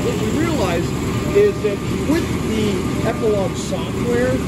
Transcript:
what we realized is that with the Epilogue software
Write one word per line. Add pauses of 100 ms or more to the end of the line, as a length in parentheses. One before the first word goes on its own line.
what
we (120)
realized (460)
is
that (320)
with (240)
the (340)
Epilogue
software (120)